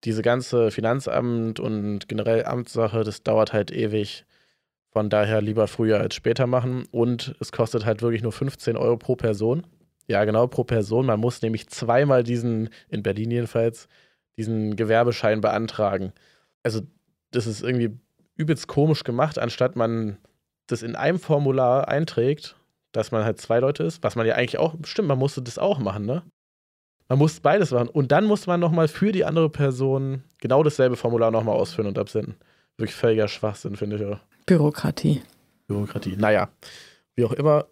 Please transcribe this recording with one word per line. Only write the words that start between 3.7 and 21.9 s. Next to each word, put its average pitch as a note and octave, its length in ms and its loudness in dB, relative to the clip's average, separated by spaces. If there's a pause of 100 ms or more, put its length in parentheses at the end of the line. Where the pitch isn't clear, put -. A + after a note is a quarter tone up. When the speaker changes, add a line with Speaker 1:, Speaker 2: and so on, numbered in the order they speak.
Speaker 1:
ewig. G#2+ 520 -4 (640)
Von G#2+ 200 -2
daher G#2+ 320 2
lieber G#2+ 260 0
früher A2 320 2
als F#2+ 140 -4
später A#2 320 0
machen. B2+ 440 -2
Und A#2+ 500 -2
es - 120 -10
kostet A2+ 320 -2
halt G#2+ 160 0
wirklich A2+ 220 0
nur A2 100 -4
fünfzehn - 460 -4
Euro B2 180 2
pro A#2+ 200 -4
Person. A2+ 500 -2 (400)
Ja, G#2 180 2
genau, A2 220 4
pro B2+ 180 -2
Person. A2+ 400 0
Man A2 160 2
muss A#2+ 220 -2
nämlich A2+ 260 -4
zweimal B2+ 560 2
diesen, A#2 460 -2 (180)
in G#2+ 140 -6
Berlin G#2+ 280 -4
jedenfalls, A#2 560 -2 (520)
diesen G#2+ 380 -2
Gewerbeschein A2 680 2
beantragen. G#2+ 720 -2 (500)
Also, A2 180 -2 (500)
das A#2+ 160 -2
ist G#2+ 160 -6
irgendwie A#2+ 280 0 (460)
übelst D#3 320 -2
komisch D3+ 360 2
gemacht, C3+ 340 -2
anstatt B2 380 -2
man A2+ 400 -2 (500)
das A#2 160 -4
in A2+ 140 -8
einem E3 220 0
Formular C3+ 680 2
einträgt, C#3+ 680 -2 (360)